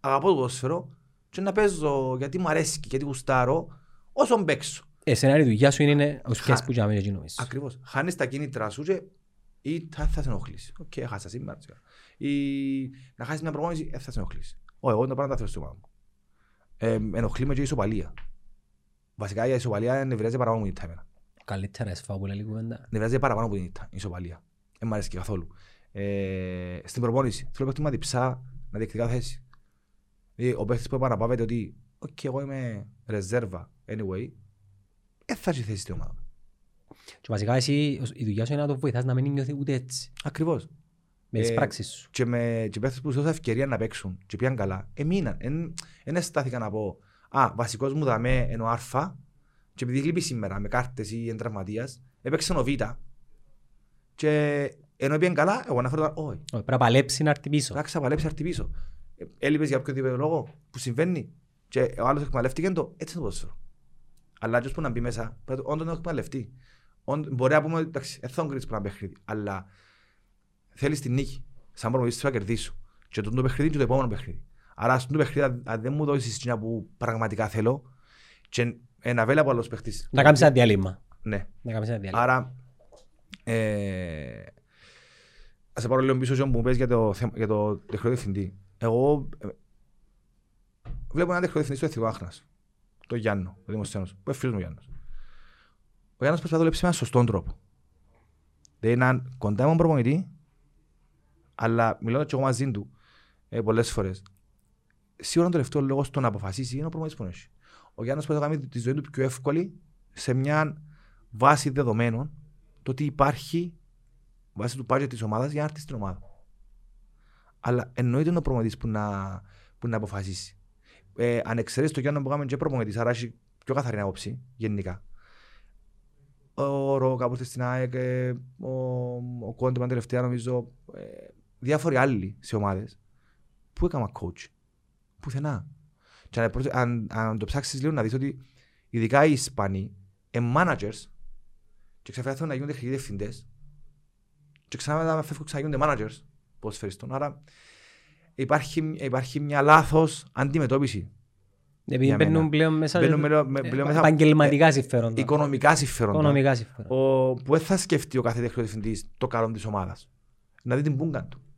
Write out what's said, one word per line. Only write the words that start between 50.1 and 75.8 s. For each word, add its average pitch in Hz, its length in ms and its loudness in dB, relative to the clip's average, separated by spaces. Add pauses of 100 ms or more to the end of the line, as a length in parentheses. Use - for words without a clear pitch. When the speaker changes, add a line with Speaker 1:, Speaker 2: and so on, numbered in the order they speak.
Speaker 1:
σήμερα 104 400 -4
με 104 80 -4
κάρτες 123 420 -2
ή 117 160 -6
είναι 113 100 -4
τραυματίας, 107 640 -6 (200)
έπαιξε 151 300 -2
ο 143 120 2
Β, 123 40 0 (1500)
και 147 600 2 (220)
ενώ 147 220 2
πήγαν 180 160 4
καλά, 185 340 2
εγώ 123 140 2
να 127 60 0
φέρω 156 140 0
τα-, 151 140 0
όχι. 151 200 -6
Speaker 2:
Όχι, - 140 -16
πρέπει 113 200 -4
να 131 80 4
παλέψει 131 440 6
να 151 80 4
έρθει - 180 -2
πίσω. 147 180 2
Speaker 1:
Πρέπει - 140 -4
να 151 100 -4
ξαπαλέψει 151 340 0
να 156 60 0
έρθει 151 120 -6
πίσω. 160 280 -2 (460)
Ε, - 80 -14 (140)
έλειπες 151 300 2
για 175 100 2
οποιοδήποτε 131 380 -2
λόγο 151 320 0 (220)
που - 80 -14
συμβαίνει 143 540 -2 (360)
και 127 120 0
ο 120 260 0
άλλος 143 160 2
εκμεταλλεύτηκε 135 480 0
το, 165 120 0 (140)
έτσι - 60 -20
είναι 156 120 -10
το 175 60 -6
ποδόσφαιρο. 98 380 -6 (840)
Αλλά 113 200 2
ποιος 127 120 -8
που - 80 -4
να 151 100 -2
μπει 117 100 -2
μέσα, 113 440 -6
πρέπει 131 180 -6
να, 139 100 -4
όντως 160 140 -4
να 165 60 -4
το 160 60 -6
εκμεταλλευτεί. 139 540 -6 (520)
Όν-, 147 300 -4
μπορεί 127 180 4
να 151 100 6
πούμε, 160 180 -2
«Εντάξει, 160 400 -6
δεν 123 100 -10
θα - 60 -18
τον 160 100 -2
κρίνεις 135 200 -6
που 117 80 -6
να 107 60 -4
παιχνίδι», 98 440 -8
αλλά 101 420 -6 (1080)
θέλεις 147 260 -2
την 123 140 -4
νίκη. - 300 -4 (280)
Σαν - 180 -4
προπονητής 123 300 0
θέλω 139 120 0
να 120 60 -2
κερδίσω. 107 380 -4 (320)
Και - 120 -4
το, 107 100 -4
το 127 120 0
παιχνίδι 143 280 2
και 151 60 -2
το 139 60 2
επόμενο 127 260 2
παιχνίδι. - 340 -6 (320)
Άρα, 127 240 4
στο 127 200 -2
παιχνίδι, 147 240 2
αν, 123 240 -2
αν 113 140 -4